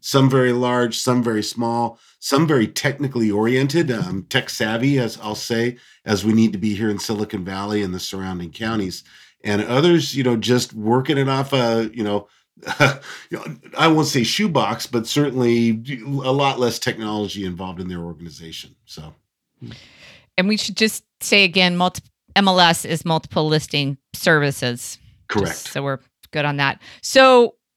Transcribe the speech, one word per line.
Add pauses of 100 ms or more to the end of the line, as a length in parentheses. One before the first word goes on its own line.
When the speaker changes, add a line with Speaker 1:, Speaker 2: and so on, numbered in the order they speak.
Speaker 1:
some
very
large,
some
very
small, (180)
some
very
technically
oriented,
um,
tech
savvy,
as
I'll
say, (280)
as
we
need
to
be
here
in
Silicon
Valley
and
the
surrounding
counties. (400)
And
others,
you
know,
just
working
it
off
a,
you
know, (340)
<laughs> (500)
you
know, (340)
I
won't
say
shoebox,
but
certainly (200)
a
lot
less
technology
involved
in
their
organization. (120)
So, (1200)
Speaker 2:
and
we
should
just (160)
say
again,
multi-, (320)
M
L
S
is
multiple
listing (140)
services. (300)
Speaker 1:
Correct.
Speaker 2:
Just
so
we're (320)
good
on
that. (220)
So (220)